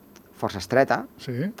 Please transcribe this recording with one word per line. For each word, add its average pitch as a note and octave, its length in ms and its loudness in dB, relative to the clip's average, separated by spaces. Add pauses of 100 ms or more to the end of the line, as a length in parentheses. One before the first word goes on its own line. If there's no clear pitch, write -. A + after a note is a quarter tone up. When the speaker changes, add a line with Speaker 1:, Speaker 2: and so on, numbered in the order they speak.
(400)
Speaker 1:
força G2+ 220 -4
estreta, B2+ 440 2 (120)
Speaker 2:
Sí. - 160 -8 (280)